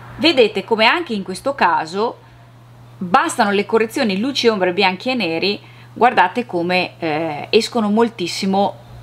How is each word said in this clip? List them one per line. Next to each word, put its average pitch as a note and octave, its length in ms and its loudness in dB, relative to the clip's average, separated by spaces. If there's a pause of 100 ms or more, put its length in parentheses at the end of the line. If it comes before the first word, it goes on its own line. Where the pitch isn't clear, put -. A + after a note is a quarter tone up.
(180)
vedete A3+ 460 2
come A3 220 0
anche D4+ 280 0
in G3 100 -4
questo A3+ 320 -6
caso E3+ 640 0 (760)
bastano G#3+ 540 0
le G3 140 0
correzioni A3 540 0
luci, B3+ 280 0
ombre, F#3 260 2
bianchi F#3 360 0
e C4 60 0
neri. F3+ 440 -2 (340)
Guardate A#3+ 520 2
come, F3+ 540 -2
eh, D#3 500 -4
escono G#3+ 400 0
moltissimo G3+ 1000 0 (160)